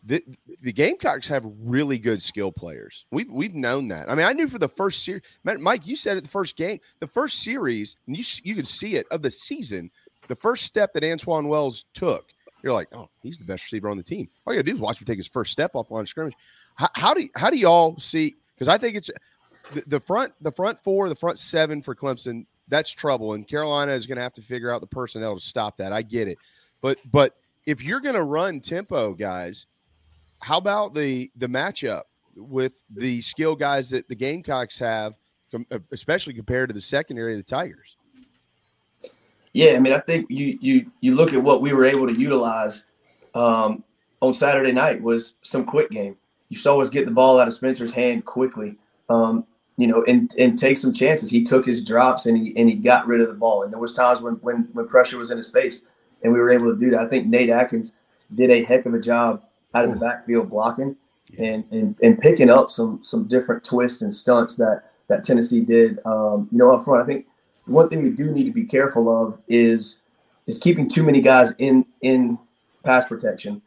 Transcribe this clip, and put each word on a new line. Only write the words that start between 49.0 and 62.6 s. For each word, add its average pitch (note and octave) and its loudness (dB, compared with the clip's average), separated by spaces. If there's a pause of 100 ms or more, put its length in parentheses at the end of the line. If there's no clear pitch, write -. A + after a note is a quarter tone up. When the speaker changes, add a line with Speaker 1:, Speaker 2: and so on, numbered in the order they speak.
Speaker 2:
um, A2+ 2 (320)
you B2 2
know, A#2 4
and, A#2+ 4
and B2 4
take C3+ 2
some C3 -2
chances. C#3+ 0
He A#2 2
took B2+ 2
his A#2+ -2
drops B2 2
and A2+ 4
he, A2 -2
and A#2 6
he A2 4
got B2 4
rid A#2 2
of A2+ 2
the G#2+ -10
ball. G#2+ 0
And G#2 -8
there A2 -10
was A#2 -8
times B2 2
when, A#2 -6
when, A#2 -4
when A#2 -6
pressure B2 4
was A#2 -10
in A#2 -6
his A2+ -12
face B2+ -2 (400)
and A#2 4
we A#2+ 4
were A#2+ 4
able A#2 4
to G#2 -2
do B2 2
that. A#2 2
I A#2 -2
think B2+ -2
Nate A#2 2
Atkins A#2 0 (380)
did B2+ 4
a A#2+ 8
heck B2 2
of A#2 -2
a A2+ 0
job A#2 0 (320)
out A#2+ 4
of A2 0
the G#2 -4
Speaker 1:
Ooh. G2+ -6
Speaker 2:
backfield A#2 -2
blocking A#2+ -4 (340)
Speaker 1:
Yeah. A2+ -6
Speaker 2:
and, A2 -4
and, A2 -2
and A2+ 8
picking C#3+ 8
up C3 8